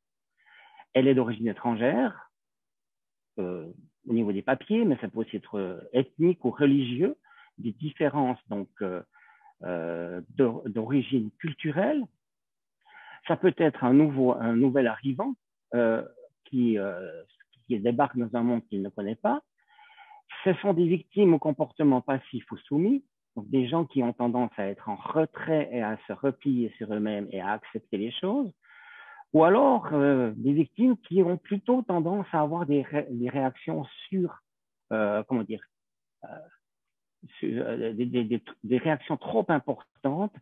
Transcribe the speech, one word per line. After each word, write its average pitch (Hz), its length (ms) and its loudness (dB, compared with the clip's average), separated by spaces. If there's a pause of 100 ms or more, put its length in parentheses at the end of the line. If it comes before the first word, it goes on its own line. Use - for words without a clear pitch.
(920)
Elle 131 140 4
est 139 60 8
d'origine 117 340 0
étrangère, 123 840 -2 (1080)
euh, 90 300 -6 (400)
au 120 60 -4
niveau 113 180 2
des 98 100 -4
papiers, 214 440 0
mais 147 120 2
ça 110 100 -8
peut 95 120 -8
aussi 110 180 -6
être, 101 220 -10
euh, 92 200 -6 (140)
ethnique 151 500 0
ou 127 60 0
religieux, 139 640 2 (440)
des 113 120 -6
différences 139 680 -2 (100)
donc, 101 200 -6 (120)
euh, 90 220 -6 (600)
euh, 85 640 -6
d'or-, 120 360 0
d'origine 117 720 -2
culturelle. 175 640 -4 (1200)
Ça 165 100 0
peut 180 200 4
être 156 260 2
un 127 100 6
nouveau, 135 400 6
un 117 220 0
nouvel 131 320 4
arrivant, 135 480 -4 (400)
euh, 113 280 2 (420)
qui, 120 340 0
euh, 90 420 -8 (460)
qui 120 120 -2
débarque 120 380 0
dans 117 180 -2
un 120 60 -2
monde 117 240 0
qu'il 101 160 -6
ne 98 80 -6
connaît 104 260 -6
pas. 247 280 -4 (1000)
Ce 185 120 2
sont 196 180 0
des 170 140 2
victimes 175 460 4
au 151 60 4
comportement 147 640 2
passif 131 500 -6
ou 120 60 -8
soumis, 202 460 0 (320)
donc 104 140 -10
des 127 180 2
gens 160 180 0
qui 135 180 0
ont 120 100 0
tendance 120 440 0
à 101 100 -2
être 101 220 -8
en 104 60 -6
retrait 156 760 -2
et 123 100 -4
à 110 160 -4 (100)
se 104 60 -8
replier 127 640 -2
sur 107 160 -8
eux-mêmes 104 380 -2
et 95 80 -8
à 95 140 -4
accepter - 440 -8
les 110 140 -6
choses, 202 400 -4 (840)
ou 156 100 8
alors, 233 500 4
euh, 139 440 4
des 123 160 0
victimes 202 440 2
qui 185 240 0
ont 175 160 2
plutôt 247 440 -2
tendance 180 500 -2
à 165 100 0
avoir 160 240 -2
des 143 160 2
ré-, 147 280 -4
des 123 200 -4
réactions 135 560 -4 (220)
sur, 185 300 -2 (560)
euh, 107 300 0
comment 120 200 -2
dire, 104 180 -8 (640)
euh, - 40 -14 (1120)
sur, 117 260 -6
euh, 117 280 -6
des, 113 120 -4
des, 123 180 -2
des, 110 200 -4 (200)
des 120 140 0
réactions 151 400 -2
trop 226 320 -2
importantes, 147 920 -4